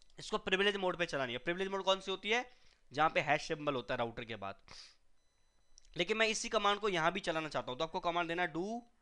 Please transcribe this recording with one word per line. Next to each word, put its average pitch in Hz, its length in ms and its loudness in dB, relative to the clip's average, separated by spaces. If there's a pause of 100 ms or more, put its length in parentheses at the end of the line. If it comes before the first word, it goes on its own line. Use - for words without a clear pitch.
(200)
इसको 214 180 -4
प्रिविलेज 196 380 2
मोड 180 220 0
पे 170 80 2
चलानी 135 280 -2
है। 123 60 -4
प्रिविलेज 180 280 -2
मोड 190 160 -2
कौन 190 160 4
सी 190 120 -6
होती 190 180 -4
है, - 340 0 (300)
जहाँ 151 160 6
पे 180 100 0
हैश 151 280 2
सिंबल 147 280 -2
होता 123 180 -2
है 123 40 -2
राउटर 117 280 -2
के 113 100 -8
बाद। 98 200 -8 (1400)
लेकिन 185 200 0
मैं 220 100 4
इसी 220 220 -2
कमांड 208 300 2
को 214 100 0
यहाँ 170 220 2
भी 190 80 -2
चलाना 160 300 -2
चाहता 123 220 -4
हूँ, 127 60 -6
तो 156 60 -2
आपको 165 160 -4
कमांड 175 280 0
देना 170 140 0
है 170 120 0
do 202 260 -4 (220)